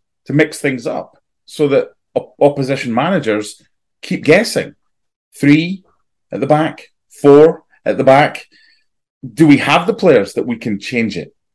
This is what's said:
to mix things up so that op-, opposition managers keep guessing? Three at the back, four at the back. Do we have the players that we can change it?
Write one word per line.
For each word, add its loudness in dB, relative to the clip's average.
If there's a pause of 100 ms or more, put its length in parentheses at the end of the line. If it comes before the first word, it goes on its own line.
(260)
to -10
mix -2
things -6
up -10 (260)
so -4
that 0 (260)
op-, -8
opposition -2
managers -4 (420)
keep -8
guessing? 0 (580)
Three 0 (480)
at -10
the -6
back, -4 (160)
four 4 (200)
at -4
the -4
back. 2 (880)
Do 4
we 8
have -2
the -4
players 0
that -6
we -8
can -8
change -6
it? -14 (200)